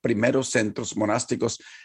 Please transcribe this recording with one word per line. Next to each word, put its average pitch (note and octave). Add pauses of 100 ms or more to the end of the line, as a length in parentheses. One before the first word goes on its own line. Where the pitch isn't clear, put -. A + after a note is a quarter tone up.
primeros B2
centros A2
monásticos A2 (260)